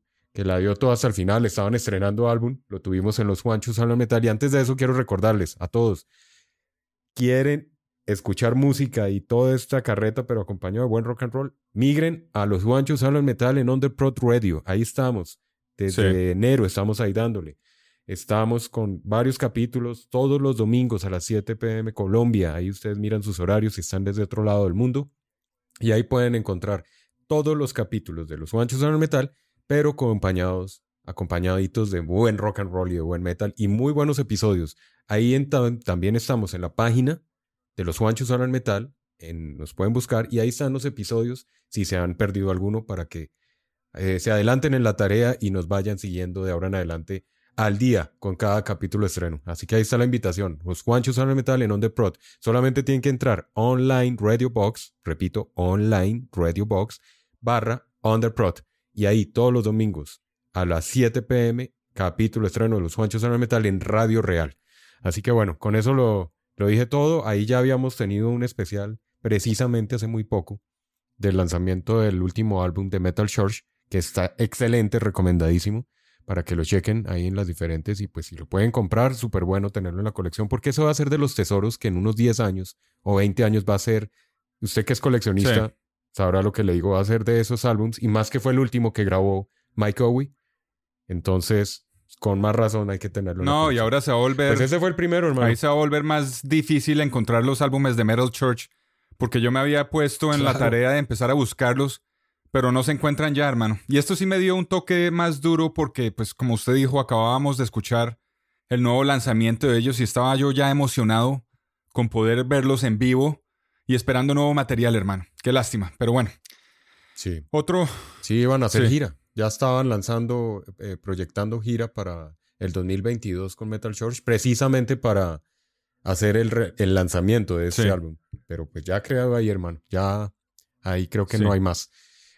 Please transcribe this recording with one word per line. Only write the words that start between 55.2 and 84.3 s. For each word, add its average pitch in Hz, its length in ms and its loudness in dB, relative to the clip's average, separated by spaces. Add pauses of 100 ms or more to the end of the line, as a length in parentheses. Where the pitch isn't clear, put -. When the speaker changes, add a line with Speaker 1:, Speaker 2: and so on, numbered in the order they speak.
Speaker 1:
online 104 800 0
Radio 85 340 0
Box 104 340 -2 (400)
barra 117 460 -2 (160)
On 110 200 2
The 113 100 0
Prod. 101 240 0 (380)
Y 104 120 0
ahí 104 220 4
todos 120 260 2
los 120 100 2
domingos 104 600 -2 (300)
a 92 120 0
las 82 200 0
siete 123 360 0
P 120 280 2
M, 120 220 -6 (220)
capítulo 107 540 0
estreno 113 300 0
de 98 40 0
Los 82 140 -4
Juanchos 110 280 -2
Hablan 120 160 0
Metal 113 280 0
en 95 120 0
Radio 110 440 2
Real. 82 340 0 (460)
Así 92 180 -2
que 110 100 -4
bueno, 104 280 2
con 107 160 0
eso 110 180 2
lo, 110 400 2 (220)
lo 101 120 0
dije 113 200 4
todo. 147 400 0
Ahí 104 180 0
ya 123 140 2
habíamos 131 360 0
tenido 104 340 0
un 120 140 -2
especial 104 560 -6 (220)
precisamente 113 720 0
hace 110 120 -4
muy 113 160 -4
poco 101 360 -6 (580)
del 98 200 2
lanzamiento 92 640 0
del 98 220 2
último 98 400 0
álbum 92 260 -2
de 95 100 -2
Metal 90 280 0
Church, 101 340 -2 (280)
que - 100 -2
está 90 400 -2
excelente, 117 600 0
recomendadísimo, 92 880 0 (380)
para 87 180 -4
que 90 120 -4
lo 82 80 -2
chequen 104 440 -2
ahí 90 200 -2
en 95 80 -2
las 101 120 -2
diferentes. 85 540 -6
Y 101 60 -8
pues - 200 -12
si - 80 -18
lo 78 120 -14
pueden 104 240 0
comprar, 117 440 0
súper 107 300 -2
bueno 98 240 0
tenerlo 92 300 -6
en 104 60 -4
la 107 80 -4
colección, 98 360 -6
porque 131 220 -2
eso 151 140 0
va 151 60 2
a - 40 2
ser 143 140 -2
de 147 80 0
los 143 180 0
tesoros 104 420 0
que - 120 -4
en 90 80 0
unos 104 180 0
diez 117 240 2
años 95 380 -4 (240)
o 101 140 0
veinte 101 280 2
años 107 260 2
va 104 60 4
a 98 40 0
ser, 110 300 0 (520)